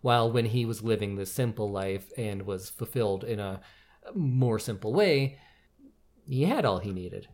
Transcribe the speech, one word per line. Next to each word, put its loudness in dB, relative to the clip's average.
while 4
when 2
he 2
was -4
living 0
this -6
simple -2
life -4
and -4
was -6
fulfilled -2
in -4
a -6
more 2
simple -4
way, 4
he 0
had 2
all 0
he -6
needed. -8